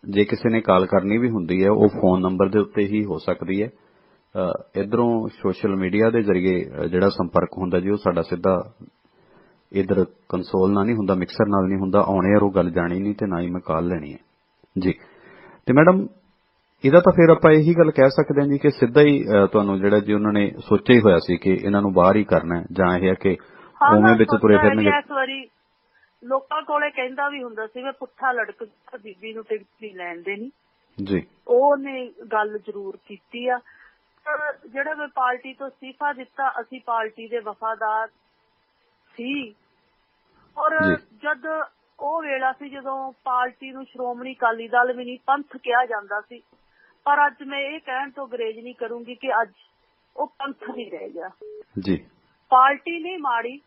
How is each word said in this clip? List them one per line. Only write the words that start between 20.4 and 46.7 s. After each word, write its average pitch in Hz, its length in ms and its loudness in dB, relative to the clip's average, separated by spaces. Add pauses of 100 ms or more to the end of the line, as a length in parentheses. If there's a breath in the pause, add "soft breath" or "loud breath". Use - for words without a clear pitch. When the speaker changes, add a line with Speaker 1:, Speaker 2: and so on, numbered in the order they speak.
Speaker 1:
ਸੋਚਿਆ 110 380 4
ਹੀ 117 40 8
ਹੋਇਆ 98 180 8
ਸੀ 87 180 0
ਕਿ 95 140 0 (140)
ਇਹਨਾਂ 101 180 0
ਨੂੰ 101 100 -2
ਬਾਹਰ 92 240 6
ਹੀ 107 80 2
ਕਰਨਾ 85 360 0
ਹੈ, 87 120 -12
ਜਾਂ 90 260 0
ਇਹ 92 100 0
ਹੈ 92 60 2
ਕਿ 92 220 -2 (460 loud breath)
Speaker 2:
ਹਾਂ, 285 80 6
Speaker 1:
ਉਵੇਂ 104 120 6
Speaker 2:
ਮੈਂ 113 140 6
Speaker 1:
ਵਿੱਚ 110 140 4 (100)
ਤੁਰੇ 107 140 6
Speaker 2:
ਸੋਚਿਆ 101 160 6
ਹੈ 107 40 0
Speaker 1:
ਫਿਰਨਗੇ। 101 240 2
Speaker 2:
ਇਸ - 120 -8
ਵਾਰੀ 269 380 -6 (760)
ਲੋਕਾਂ 269 380 -6
ਕੋਲੇ 294 280 -4
ਕਹਿੰਦਾ 262 380 -6
ਵੀ 285 140 -10
ਹੁੰਦਾ 220 240 -12
ਸੀ, 247 160 -16
"ਮੈਂ 269 100 -10
ਪੁੱਠਾ 262 400 -6
ਲੜਕ 220 320 -6 (380)
ਬੀਬੀ 208 300 -18
ਨੂੰ 220 120 -14
ਟਿਕਟ 208 220 -8 (160)
ਨਹੀਂ 202 140 -16
ਲੈਣ 175 260 -14
ਦੇਣੀ।" 208 280 -10 (540)
Speaker 1:
ਜੀ। 95 180 -2 (260)
Speaker 2:
ਉਹਨੇ 269 600 0
ਗੱਲ 214 500 -6
ਜ਼ਰੂਰ 196 400 -14 (100)
ਕੀਤੀ 240 400 -12
ਆ। 247 100 -2 (640 soft breath)
ਪਰ 302 440 -8
ਜਿਹੜਾ 285 260 -8
ਮੈਂ 294 140 -12
ਪਾਰਟੀ 247 460 -4
ਤੋਂ 269 140 -14
ਅਸਤੀਫਾ 277 440 -10
ਦਿੱਤਾ, 262 380 -8 (100)
ਅਸੀਂ 254 260 -16
ਪਾਰਟੀ 226 420 -6
ਦੇ 233 100 -6
ਵਫਾਦਾਰ 220 720 -6 (1080)
ਸੀ। 247 380 -10 (1040)
ਔਰ 311 380 0
Speaker 1:
ਜੀ। - 200 -18
Speaker 2:
ਜਦ 302 480 -6 (360)
ਉਹ 311 220 -6
ਵੇਲਾ 262 300 -4
ਸੀ 277 160 -16
ਜਦੋਂ 269 440 -10 (120)
ਪਾਰਟੀ 254 480 -4
ਨੂੰ 262 120 -16
ਸ਼੍ਰੋਮਣੀ 247 500 -10
ਅਕਾਲੀ 226 340 -4
ਦਲ 247 240 0
ਵੀ 247 120 -8
ਨਹੀਂ, 247 220 -12
ਪੰਥ 285 300 -4
ਕਿਹਾ 247 300 0
ਜਾਂਦਾ 208 340 -8
ਸੀ, 240 180 -20 (640)